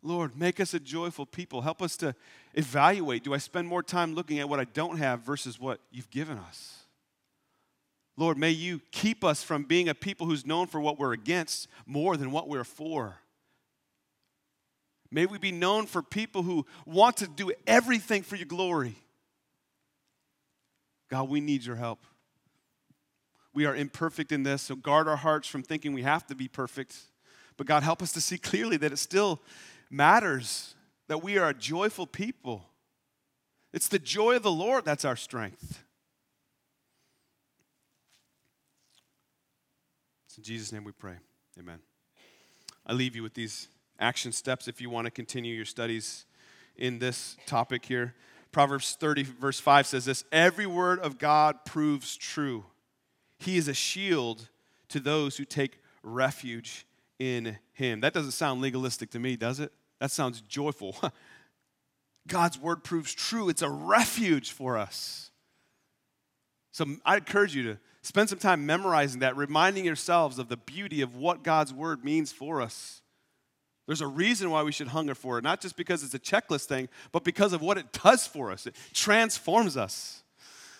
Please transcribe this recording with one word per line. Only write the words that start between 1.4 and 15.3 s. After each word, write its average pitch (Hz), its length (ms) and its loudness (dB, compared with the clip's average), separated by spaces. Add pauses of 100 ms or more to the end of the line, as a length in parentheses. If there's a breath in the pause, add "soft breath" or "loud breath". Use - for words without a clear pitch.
Help 156 180 -4
us 180 180 -4
to 143 160 -2 (400 loud breath)
evaluate, 143 680 4
do 139 100 -2
I 139 60 0
spend 170 300 -4
more 175 140 -2
time 170 320 0
looking 156 240 -4
at 143 100 -4
what 143 120 0
I 127 40 2
don't 165 340 -4
have 131 220 0
versus 120 400 -8
what 127 200 -6 (100)
you've 120 200 -16
given 147 260 -6
us? - 440 -18 (1400)
Lord, 160 180 2
may 160 140 2
you 165 400 -2
keep 214 340 -2
us 151 180 2
from 147 220 -2
being 170 240 2
a 151 60 0
people 190 320 -6
who's 151 180 -2
known 165 220 0
for 165 120 -8
what 151 200 -2
we're 135 160 0
against 151 540 -4 (180 loud breath)
more 156 320 0
than 135 140 -4
what 147 160 -4
we're 135 160 -4
for. 139 520 -8 (1900)
May 160 160 2
we 196 120 -4